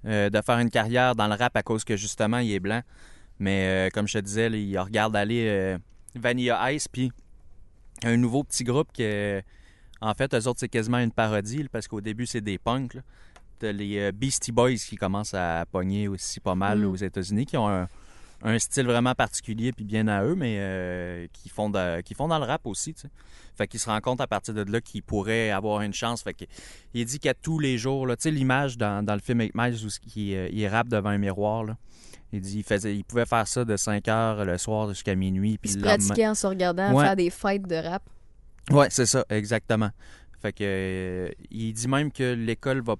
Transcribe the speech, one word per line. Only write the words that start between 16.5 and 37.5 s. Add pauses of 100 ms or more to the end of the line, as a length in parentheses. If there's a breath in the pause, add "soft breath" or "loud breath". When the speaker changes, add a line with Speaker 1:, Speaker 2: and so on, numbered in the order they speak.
Speaker 1:
mal
Speaker 2:
Mm.
Speaker 1:
aux
États-Unis,
qui
ont
un, (540 soft breath)
un
style
vraiment
particulier
puis
bien
à
eux,
mais,
euh,
qui
font
de,
qui
font
dans
le
rap
aussi,
tu
sais. (460 soft breath)
Fait
qu'ils
se
rendent
compte
à
partir
de
là
qu'ils
pourraient
avoir
une
chance.
Fait
que, (500 loud breath)
il
dit
qu'à
tous
les
jours,
là,
tu
sais,
l'image
dans,
dans
le
film
Eight
Mile
où (260)
il,
euh,
il
rappe
devant
un
miroir,
là. (560 loud breath)
Il
dit,
il
faisait,
il
pouvait
faire
ça
de
cinq
heures
le
soir
jusqu'à
minuit,
puis
Speaker 2:
Ils
se
Speaker 1:
le
lendemain (100)
Speaker 2:
pratiquaient
en
se
regardant,
Speaker 1:
Ouais.
Speaker 2:
faire
des
fights